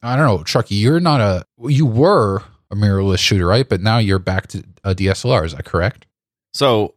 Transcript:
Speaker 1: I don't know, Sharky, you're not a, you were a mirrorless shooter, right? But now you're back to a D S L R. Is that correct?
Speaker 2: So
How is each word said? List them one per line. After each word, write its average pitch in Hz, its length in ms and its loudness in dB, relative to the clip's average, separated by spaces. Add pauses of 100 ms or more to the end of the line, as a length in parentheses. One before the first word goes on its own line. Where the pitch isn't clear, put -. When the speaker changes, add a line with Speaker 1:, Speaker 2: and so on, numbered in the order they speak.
Speaker 1:
I 151 140 -4
don't 156 80 2
know, 101 140 0
Sharky, 101 420 -4
you're 147 180 2
not 151 220 2
a, 92 240 -2 (140)
you 139 260 0
were 117 580 2 (260)
a 101 60 -10
mirrorless 98 440 2
shooter, 92 280 0
right? 120 200 2
But 95 120 -2
now 110 200 2
you're 98 200 0
back 92 280 -4
to - 180 -14 (180)
a 98 100 -2
D 95 140 -2
S 95 160 -2
L 123 80 0
R. 92 140 2
Is 78 100 -8
that - 80 -12
correct? - 440 -4 (460)
Speaker 2:
So 113 440 0